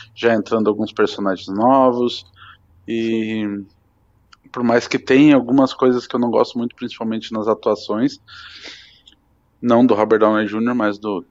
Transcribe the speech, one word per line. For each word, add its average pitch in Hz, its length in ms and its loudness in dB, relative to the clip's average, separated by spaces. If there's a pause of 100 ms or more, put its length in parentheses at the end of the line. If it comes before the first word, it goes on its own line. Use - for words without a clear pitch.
(140)
já 117 220 2
entrando 107 340 0
alguns 107 240 -2
personagens 98 540 -4
novos, 123 800 0 (580)
e 113 580 -4 (1080)
por 123 120 -6
mais 117 240 0
que 135 100 -4
tenha 139 380 6
algumas 127 360 2
coisas 127 360 0
que - 80 -8
eu 120 40 -2
não 120 120 -2
gosto 120 260 0
muito, 120 180 -6
principalmente 113 560 -8
nas 110 160 -6
atuações, 110 720 -2 (1400)
não 120 240 4
do 117 80 4
Robert 107 260 2
Downey 107 280 2
Júnior, 113 280 -2
mas 104 220 -2
do, 104 340 -6